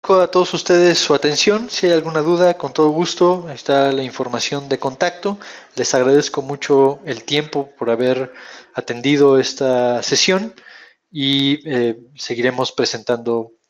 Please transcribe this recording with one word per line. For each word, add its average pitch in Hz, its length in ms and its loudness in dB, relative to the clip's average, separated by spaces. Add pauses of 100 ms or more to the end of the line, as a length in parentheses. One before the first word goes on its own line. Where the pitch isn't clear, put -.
Agradezco 190 160 4
a 175 80 2
todos 180 240 2
ustedes 175 460 4
su - 160 2
atención. 202 540 0
Si - 180 -2
hay 170 60 4
alguna 160 280 0
duda, 175 360 2
con 139 160 -8
todo 156 160 4
gusto, 175 580 0
ahí 139 80 -12
está 139 360 0
la 135 120 -2
información 127 680 -6
de 135 80 0
contacto. 180 600 -4 (360)
Les 127 200 -2
agradezco 139 480 2
mucho 139 640 0
el 131 180 -10
tiempo 147 520 -4
por 117 140 -6
haber 127 420 0 (440)
atendido 135 640 2
esta 123 640 0
sesión 190 500 0 (560)
y, 139 580 0
eh, 120 300 -2 (180)
seguiremos 127 560 -4
presentando 117 840 -4 (160)